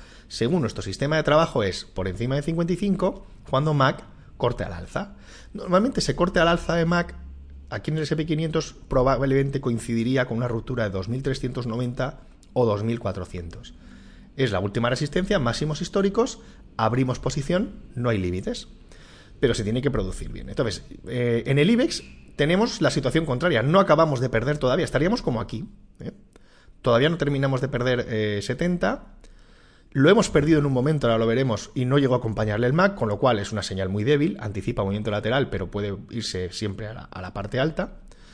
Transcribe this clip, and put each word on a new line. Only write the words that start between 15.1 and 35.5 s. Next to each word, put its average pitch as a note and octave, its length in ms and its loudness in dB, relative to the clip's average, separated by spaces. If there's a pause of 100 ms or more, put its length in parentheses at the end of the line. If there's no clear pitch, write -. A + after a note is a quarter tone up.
máximos D3 420 -2
históricos, G3 600 0 (360)
abrimos B2 440 0
posición, F3 560 -2 (180)
no A#2+ 160 -2
hay A2 80 2
límites, F#2 480 -4 (720)
pero A#2 160 2
se A#2 80 -4
tiene A2+ 180 -2
que C3 120 0
producir F#2 380 -4
bien. - 180 -12
Entonces, A2+ 360 -4 (220)
eh, A#2+ 400 0
en C#3 120 2
el E3 120 6
ibex B3 320 2 (340)
tenemos F#3 460 2
la C#3 80 6
situación D3 340 0
contraria, B2+ 380 2
no D#3+ 160 4
acabamos D#3 420 4
de B2+ 80 0
perder A#2 300 0
todavía, C3+ 260 2
estaríamos E3+ 380 0
como A#2+ 180 -2
aquí, - 280 -8 (320)
¿eh? F2 120 -10 (680)
Todavía B2+ 260 4
no E3+ 100 0
terminamos C#3 420 0
de C3 80 -2
perder, B2 400 0
eh, G#2+ 340 0
setenta, F3 720 -2 (760)
lo C#3+ 180 6
hemos G3+ 180 6
perdido D3+ 300 4
en C#3+ 80 2
un C#3 60 0
momento, C3 340 2
ahora A2+ 120 4
lo A2+ 100 4
veremos, A#2 440 0
y B2+ 120 -2
no C#3 140 4
llegó C3 160 4
a B2 40 4
acompañarle G#2+ 480 0
el B2+ 60 4
mac, G3 240 2
con A#2 120 0
lo G2+ 120 0
cual B2 180 4
es G2+ 140 -6
una G#2 100 -4
señal F#2+ 260 -4
muy G#2 140 0
débil, D3 380 2
anticipa G#2+ 420 -4
movimiento G#2 300 -2
lateral, A2 380 0